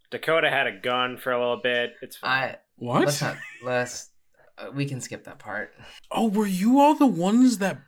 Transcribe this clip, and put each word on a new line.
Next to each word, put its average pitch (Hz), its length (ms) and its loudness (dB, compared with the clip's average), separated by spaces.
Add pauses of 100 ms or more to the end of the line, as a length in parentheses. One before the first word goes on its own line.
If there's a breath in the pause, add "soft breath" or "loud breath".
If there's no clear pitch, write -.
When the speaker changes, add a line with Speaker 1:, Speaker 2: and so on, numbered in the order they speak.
(120)
Speaker 1:
Dakota 156 380 0
had 135 180 0
a 98 120 -6
gun 123 380 -2
for 127 140 -6
a 123 80 0
little 120 220 -2
bit. 120 400 -2
It's - 160 -18
fine. - 140 -6
Speaker 2:
I, 131 240 -2 (200)
Speaker 3:
What? 123 300 0
Speaker 2:
let's 143 160 -2
not, 127 160 -4 (260)
let's, 123 460 -4 (480)
uh, 104 160 -16
we 139 120 -2
can 127 160 -8
skip - 220 -12
that - 160 -18
part. 104 340 -10 (380 loud breath)
Speaker 3:
Oh, 226 180 0
were 208 180 0
you 202 320 2
all 294 160 6
the 294 120 4
ones 214 520 4
that, 185 280 -2